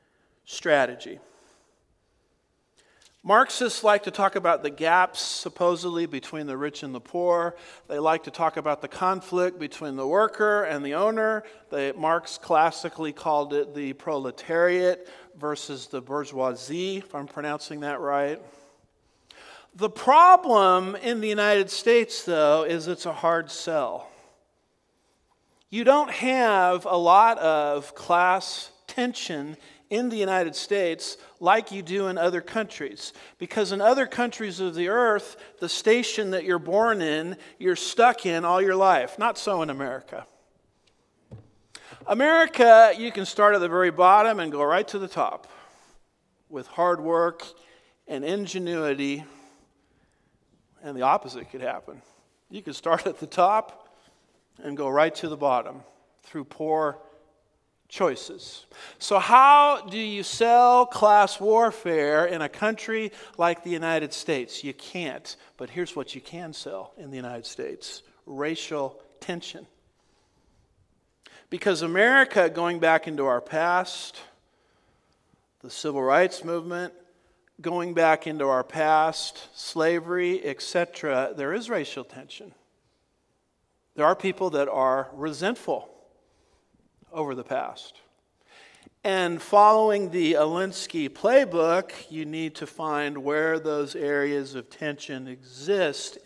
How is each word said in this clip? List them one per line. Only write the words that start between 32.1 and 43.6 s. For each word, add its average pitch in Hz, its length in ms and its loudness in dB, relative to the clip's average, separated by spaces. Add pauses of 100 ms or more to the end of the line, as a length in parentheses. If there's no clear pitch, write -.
other 175 220 0
countries. 190 720 -8 (260)
Because 185 320 -4
in 196 100 -4
other 254 240 4
countries 226 540 -6
of 180 160 -4
the 175 140 -2
earth, 214 480 0 (240)
the 175 80 -6
station 220 600 0
that 185 120 -4
you're 175 160 0
born 202 420 0
in, 160 360 -4 (220)
you're 180 180 0
stuck 240 500 2
in 165 180 -2
all 180 160 2
your 190 140 2
life. 180 420 4
Not 220 220 -2
so 185 240 -2
in 151 80 -4
America. 135 560 -10 (1800)
America, 233 920 8
you 233 160 -6
can - 120 -6
start 208 300 4
at 196 60 2